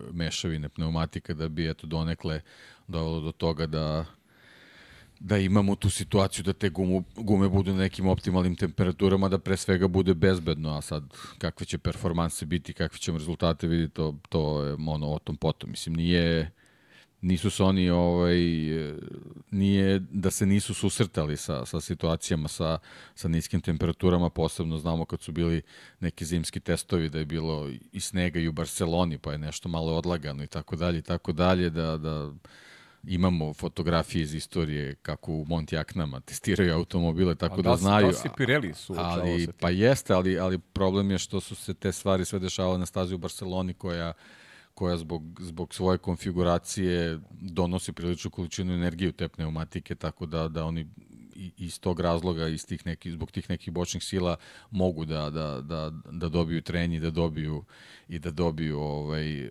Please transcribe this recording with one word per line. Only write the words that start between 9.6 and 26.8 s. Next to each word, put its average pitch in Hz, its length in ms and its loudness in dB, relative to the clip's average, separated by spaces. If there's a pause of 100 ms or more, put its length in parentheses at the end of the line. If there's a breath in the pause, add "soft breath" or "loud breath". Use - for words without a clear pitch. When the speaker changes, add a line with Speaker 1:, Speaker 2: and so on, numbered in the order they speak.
Speaker 1:
bude 92 260 4
bezbedno, 80 600 2
a 73 40 -4
sad 76 240 -4 (340 loud breath)
kakve - 280 -6
će 90 120 -4
performanse 85 680 0
biti, 78 260 -2
kakve - 260 -4
ćemo 82 200 -2
rezultate 82 480 0
vidjeti, 82 280 2
to, 78 200 -2 (140)
to 76 340 0
je 71 120 -2
ono 76 380 -2
o 78 60 -2
tom - 180 -8
potom. - 340 -2
Mislim, - 240 -6
nije, 85 560 4 (720 soft breath)
nisu 92 300 2
se - 120 2
oni, 95 280 6
ovaj, 87 460 4 (1120)
nije 98 480 4
da 95 320 -2
se - 160 2
nisu 98 280 2
susretali 87 600 0
sa, 67 300 -6
sa 82 140 -4
situacijama 82 680 -2
sa, 80 300 -2 (360 loud breath)
sa - 140 -6
niskim 82 320 0
temperaturama, 87 720 2
posebno 80 480 -2
znamo 82 260 0
kad - 180 -8
su - 100 -10
bili 82 300 0 (380 loud breath)
neki 85 240 -4
zimski 82 360 -2
testovi 82 480 0